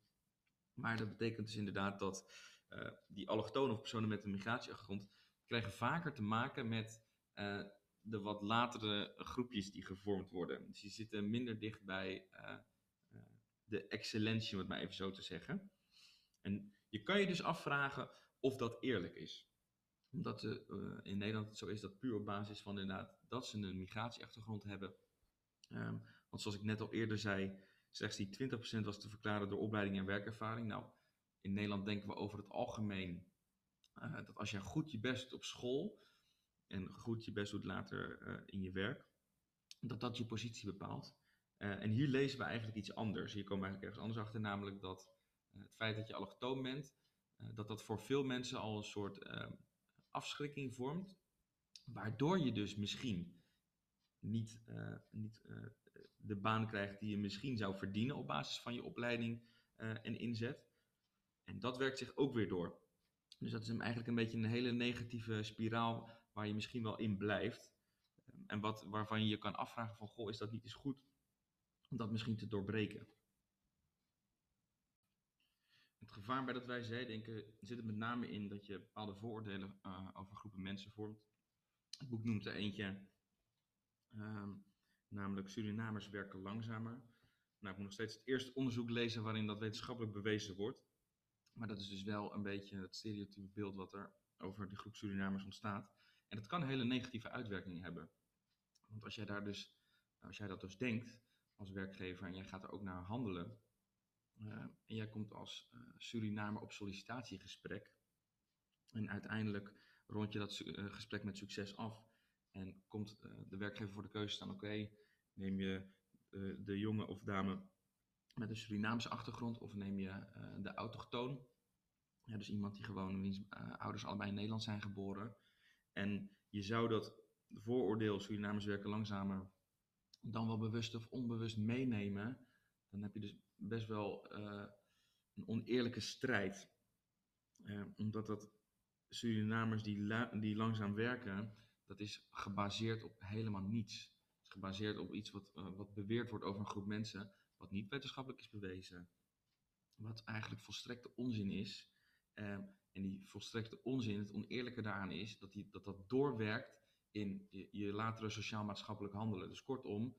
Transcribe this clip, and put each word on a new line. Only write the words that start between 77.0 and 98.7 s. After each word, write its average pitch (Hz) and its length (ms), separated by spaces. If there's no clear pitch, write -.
denken 110 540
zit 120 180
er 113 80
met 107 100
name 117 340
in 104 180
dat 101 180
je 95 140
bepaalde 104 360
vooroordelen, 101 680
eh, 95 320
over 98 220
groepen 101 260
mensen 98 300
vormt. 107 320
Het 135 120
boek 113 140
noemt 107 220
er - 80
eentje, 98 540
ehm, 104 440
namelijk 98 420
Surinamers 107 600
werken 98 300
langzamer. 113 640
Nou, 101 140
ik - 20
moet 101 80
nog 98 100
steeds 110 200
het - 140
eerste 127 260
onderzoek 123 360
lezen 117 340
waarin 110 240
dat 104 120
wetenschappelijk 110 540
bewezen 101 420
wordt. 104 300
Maar 113 100
dat 101 120
is 101 100
dus 98 140
wel 104 300
een 104 100
beetje 98 340
het 92 180
stereotype 101 580
beeld 101 220
wat 95 180
er 98 200
over 98 300
die 101 100
groep - 180
Surinamers 98 480
ontstaat. 101 480
En 104 100
dat 110 100
kan 175 160
hele 131 200
negatieve 120 460
uitwerkingen 95 540
hebben. 82 280